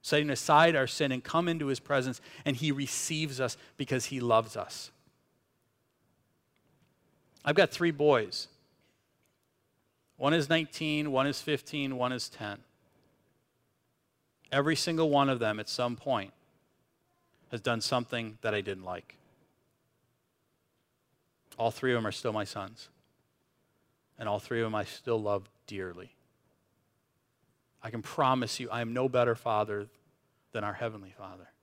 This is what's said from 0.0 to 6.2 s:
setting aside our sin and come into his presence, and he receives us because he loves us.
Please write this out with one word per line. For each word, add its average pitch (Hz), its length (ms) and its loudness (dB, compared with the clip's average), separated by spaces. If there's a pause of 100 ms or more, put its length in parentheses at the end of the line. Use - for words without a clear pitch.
setting 151 280 2
aside 160 440 6
our 135 120 2
sin 135 260 -2
and 127 100 -4
come 170 260 0
into 165 180 -2
his 135 120 -2
presence, 131 420 -2 (240)
and 139 120 0
he 147 160 0
receives 139 680 -4
us 123 160 -2 (200)
because 127 300 -2
he 139 120 -6
loves 113 380 4
us. - 340 -10 (2500)